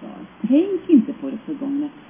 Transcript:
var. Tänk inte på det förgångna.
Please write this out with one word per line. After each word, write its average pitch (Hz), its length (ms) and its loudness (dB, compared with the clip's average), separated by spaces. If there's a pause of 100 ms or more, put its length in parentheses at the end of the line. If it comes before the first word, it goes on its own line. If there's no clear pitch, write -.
var. - 460 -12
Tänk 349 420 2
inte 285 240 6
på - 160 -8
det 226 80 -8
förgångna. 277 520 -6 (200)